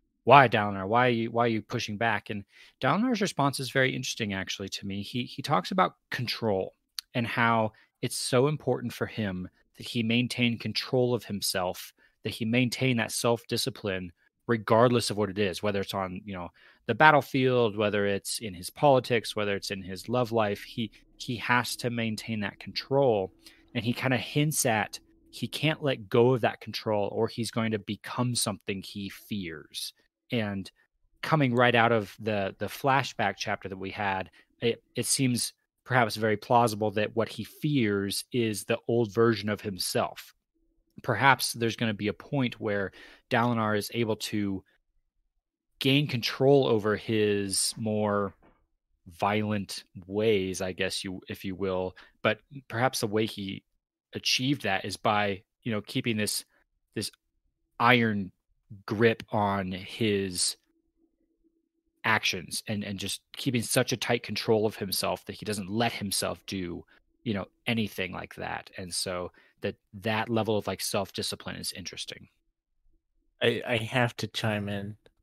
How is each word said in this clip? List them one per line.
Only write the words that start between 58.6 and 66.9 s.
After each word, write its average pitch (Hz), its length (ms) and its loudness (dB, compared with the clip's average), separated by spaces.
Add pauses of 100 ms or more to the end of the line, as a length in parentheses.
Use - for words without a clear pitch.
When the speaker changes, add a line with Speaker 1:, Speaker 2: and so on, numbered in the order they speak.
Speaker 1:
grip 113 460 2
on 98 400 0
his 98 840 -2 (1500)
actions 107 640 -2
and, 104 160 -4
and 98 140 -8
just 98 220 -8 (160)
keeping 123 260 -2
such - 300 2
a 123 40 -2
tight 120 260 -2
control 107 440 0
of 104 100 -2
himself 92 500 -4
that 95 80 -12
he - 100 -14
doesn't 101 260 -6
let 113 220 0
himself 95 540 -4
do, 87 380 -6 (400)